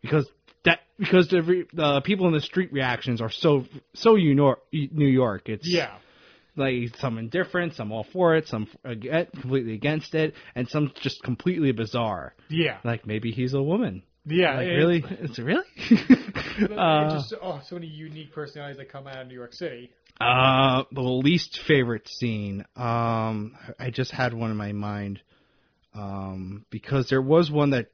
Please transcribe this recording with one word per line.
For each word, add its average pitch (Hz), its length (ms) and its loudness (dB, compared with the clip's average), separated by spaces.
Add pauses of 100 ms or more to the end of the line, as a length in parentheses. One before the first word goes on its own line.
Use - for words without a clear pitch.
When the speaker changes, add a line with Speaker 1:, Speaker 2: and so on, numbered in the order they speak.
Speaker 1:
Because 143 260 0 (360)
that, 170 160 4 (180)
because 185 360 4
every, 175 380 2
the 147 300 2
people 190 260 0
in 160 60 4
the 147 60 2
street - 320 -4
reactions 123 480 -2
are 113 100 -4
so, 143 340 2 (300)
so 226 200 6
unor-, 143 440 4 (140)
New 151 360 0
York. 123 400 2
It's 113 180 -6
Speaker 2:
Yeah. 147 300 -2 (600)
Speaker 1:
like, 127 420 -2
some 117 200 -4
indifferent, 170 560 -4
some 107 160 -8
all 110 220 -6
for 170 240 4
it, 156 100 0
some 107 220 -6 (160)
ag-, 127 480 -4
completely 127 400 -2
against 147 420 -4
it, 156 200 0 (200)
and 127 140 -4
some 147 320 0
just - 220 -6
completely 147 500 0
bizarre. 107 600 -4 (160)
Speaker 2:
Yeah. 156 340 0
Speaker 1:
Like, 117 220 -4
maybe 110 240 -4
he's 127 240 -4
a 139 80 0
woman. 147 400 -2 (240)
Speaker 2:
Yeah, 156 300 2
Speaker 1:
Like, 180 120 -2
Speaker 2:
it 175 80 0
Speaker 1:
really? 165 320 4
It's 151 300 -10
really? 185 260 -2 (120)
<laughs> - 440 6 (360)
Speaker 2:
It's 208 160 0
Speaker 1:
Uh, 156 380 4
Speaker 2:
just, 147 320 -4
oh, 165 220 -8
so - 100 -16
many 165 140 -12
unique 156 440 -16
personalities 143 440 -12
that 135 120 -18
come 139 200 -18
out 131 140 -14
of 127 40 -14
New 127 80 -20
York 120 200 -16
City. 127 360 -10 (300)
Speaker 1:
Uh, 131 720 6
the 131 100 -6
least 131 640 0
favorite 123 420 2
scene. 104 560 -6 (120)
Um, 113 800 -2 (240)
I 127 100 -6
just 127 220 -4
had 123 200 -2
one 113 200 -4
in 107 40 -2
my 104 140 -6
mind. 104 500 -6 (760)
Um, 98 760 -10
because 127 380 -4
there 135 120 2
was 151 300 4
one 147 200 2
that 123 240 0